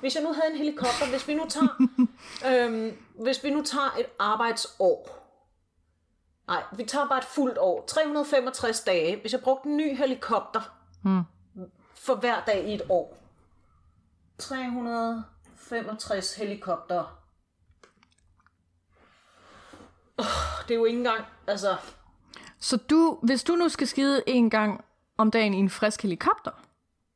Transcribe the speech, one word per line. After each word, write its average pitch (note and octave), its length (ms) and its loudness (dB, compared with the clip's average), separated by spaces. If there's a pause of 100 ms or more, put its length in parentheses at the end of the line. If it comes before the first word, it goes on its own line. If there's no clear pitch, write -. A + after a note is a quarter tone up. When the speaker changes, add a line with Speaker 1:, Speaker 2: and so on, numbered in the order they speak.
Speaker 1:
Hvis C4 140 -2
jeg D#4 80 -2
nu D#4+ 100 -2
havde D#4 200 0
en D#4 60 -6
helikopter, C#4 520 -2
hvis C4 180 -4
vi D4 60 -2
nu D#4 140 -2
tager, C#4+ 200 4 (460)
Speaker 2:
<laughs> - 360 -6
Speaker 1:
øhm, A3+ 460 0 (260)
hvis C4 220 -2
vi C#4+ 60 0
nu D4 120 0
tager C#4 360 -2
et - 80 -2 (120)
arbejdsår. G#3+ 960 0 (1300)
Nej, F3 140 -4 (140)
vi A#3 80 -8
tager C#4+ 240 -2
bare - 100 0
et - 60 -4
fuldt B3+ 340 -2
år. F#3 280 2
Tre D#4 200 0
hundrede D4 180 -2
femogtres B3+ 560 0
dage. F3+ 400 0
Hvis A3 120 -6
jeg B3+ 80 0
brugte C4 280 0
en D4 80 0
ny D4 200 -2
helikopter A#3+ 640 -2 (440)
Speaker 2:
Mm. F#3+ 180 4 (720)
Speaker 1:
for - 200 -2
hver A3+ 220 0 (100)
dag G3+ 220 0
i G#3+ 60 -4
et - 140 -6
år. F3+ 300 0 (1200)
Tre B3+ 320 -6
hundrede A#3 540 -4 (320)
femogtres G#3+ 800 -6
helikopter. F#3 840 -4 (3000)
Oh, A3+ 60 0 (440)
det - 20 -2
er A#3 80 2
jo A3+ 60 4
ikke A#3 140 2
engang, A3+ 260 0 (220)
altså. G3 300 0 (840)
Speaker 2:
Så - 160 0
du, D#4+ 460 4
hvis A#3+ 220 2
du E4+ 120 2
nu E4+ 120 4
skal D4 180 -2
skide C#4 400 2
en A#3+ 240 4
gang G#3+ 340 0 (340)
om A3 120 4
dagen G#3+ 240 4
i - 40 0
en G3 120 4
frisk - 320 -2
helikopter? G#3+ 480 0 (640)